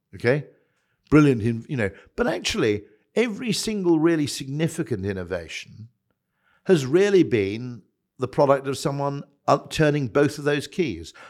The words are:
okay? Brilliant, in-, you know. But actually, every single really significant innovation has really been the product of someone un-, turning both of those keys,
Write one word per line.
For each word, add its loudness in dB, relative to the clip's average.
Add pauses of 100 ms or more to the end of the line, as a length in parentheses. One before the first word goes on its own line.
(160)
okay? -2 (640)
Brilliant, 6
in-, -2
you -6
know. -2 (240)
But -2
actually, -2 (300)
every -2
single 0
really 2
significant -6
innovation -8 (760)
has 2
really 4
been -2 (340)
the -4
product 2
of -4
someone -4 (240)
un-, 2
turning 0
both 0
of -12
those -2
keys, -6 (160)